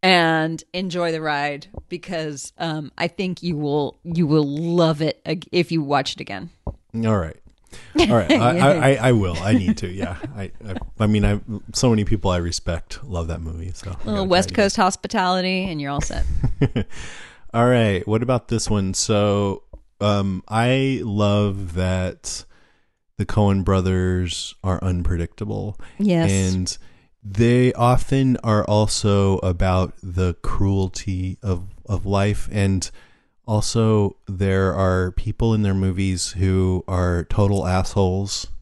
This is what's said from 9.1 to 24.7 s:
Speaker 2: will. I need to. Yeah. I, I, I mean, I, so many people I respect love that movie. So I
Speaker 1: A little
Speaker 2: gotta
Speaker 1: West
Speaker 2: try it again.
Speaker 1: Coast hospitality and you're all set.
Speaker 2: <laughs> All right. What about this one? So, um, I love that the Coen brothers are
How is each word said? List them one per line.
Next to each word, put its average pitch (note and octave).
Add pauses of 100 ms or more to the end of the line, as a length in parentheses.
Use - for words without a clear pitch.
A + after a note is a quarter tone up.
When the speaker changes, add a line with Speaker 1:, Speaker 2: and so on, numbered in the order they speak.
Speaker 2:
will. F#2+
I G2
need B2+
to. -
Yeah. F#2 (180)
I, G2 (140)
I, G2 (240)
I G#2+
mean, G#2
I, G2+ (320)
so -
many G#2+
people G2
I F2+
respect E2+
love F2
that E2+
movie. E2+
So -
I F#2
Speaker 1:
A -
little G#3+
Speaker 2:
gotta G3
Speaker 1:
West F#3
Speaker 2:
try -
it -
again. A3
Speaker 1:
Coast G3
hospitality F#3
and D3+
you're C#3
all D3
set. - (380)
Speaker 2:
<laughs> B2 (680)
All A#2
right. A2+
What G#2+
about A#2+
this A2+
one? G2
So, G2+ (380)
um, G2
I B2+
love G2+
that F#2 (720)
the G#2
Coen G2
brothers F#2
are F#2